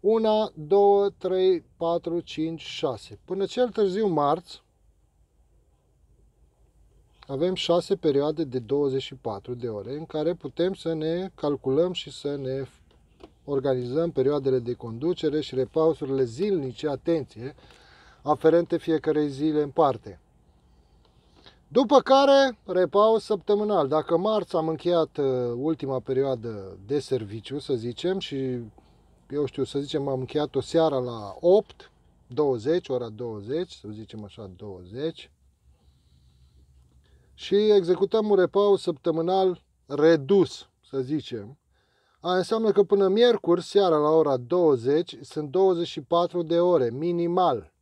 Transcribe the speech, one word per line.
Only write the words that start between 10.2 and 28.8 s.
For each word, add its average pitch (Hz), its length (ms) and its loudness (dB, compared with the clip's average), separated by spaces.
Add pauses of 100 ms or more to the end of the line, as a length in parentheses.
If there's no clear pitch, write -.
putem 170 400 -4
să 165 180 -6
ne 165 420 -4
calculăm 147 580 0
și - 180 -10
să 143 260 -8
ne 135 300 -6 (760)
organizăm 135 680 -2
perioadele 135 480 0
de 120 160 -4
conducere 147 680 -4
și - 140 -10
repausurile 135 680 0
zilnice, 143 640 -4
atenție, 139 680 -4 (680)
aferente 160 540 2
fiecarei 151 520 0
zile 151 340 -2
în 139 80 -4
parte. 131 500 -2 (1500)
După 262 320 4
care, 269 640 4
repaus 202 600 2
săptămânal. 208 640 0
Dacă 156 280 0
marți 196 400 -2
am 160 120 -2
încheiat, 160 480 -2
uh, 127 400 -2
ultima 135 440 -4
perioadă 113 840 -4
de 139 120 -2
serviciu, 113 600 -6
să 143 160 -4
zicem, 120 440 -4
și, 131 400 -6 (720)